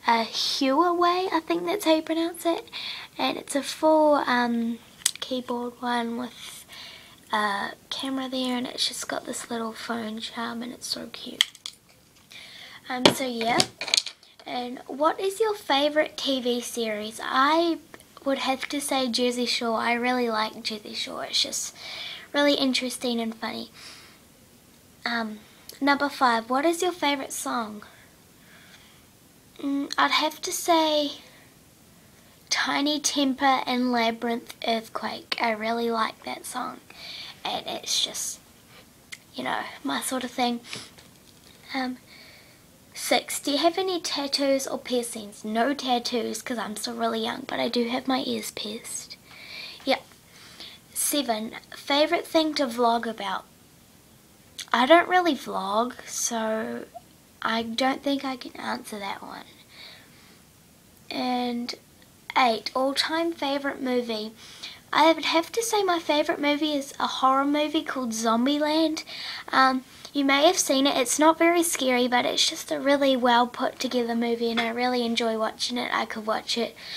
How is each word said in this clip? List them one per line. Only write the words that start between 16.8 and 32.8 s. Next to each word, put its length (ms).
I 540
would 140
have 300
to 120
say 300
Jersey 340
Shore. 320
I 160
really 340
like 360
Jersey 320
Shore. 300
It's 140
just 360
really 220
interesting 640
and 160
funny. 340
Um, 320
number 300
five, 400
what 160
is 160
your 100
favourite 400
song? 520
Mm, 400
I'd 120
have 300
to 100
say 600
Tinie 500